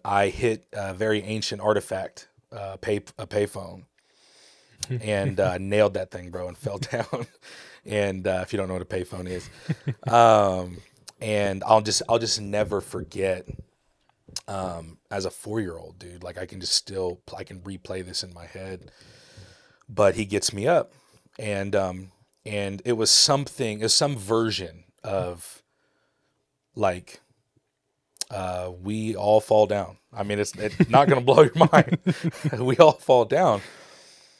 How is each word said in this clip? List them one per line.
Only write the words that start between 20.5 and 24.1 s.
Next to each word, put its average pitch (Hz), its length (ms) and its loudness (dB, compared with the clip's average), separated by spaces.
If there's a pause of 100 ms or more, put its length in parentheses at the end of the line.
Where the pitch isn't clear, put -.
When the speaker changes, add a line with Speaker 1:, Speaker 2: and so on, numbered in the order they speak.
Speaker 1:
me 101 140 -4
up, 165 260 2 (460)
and, 101 360 -4
um, 92 360 -4 (340)
and 101 380 -6
it 120 100 0
was 110 180 0
something, 131 680 0
it 107 40 -4
was 110 120 0
some 143 220 0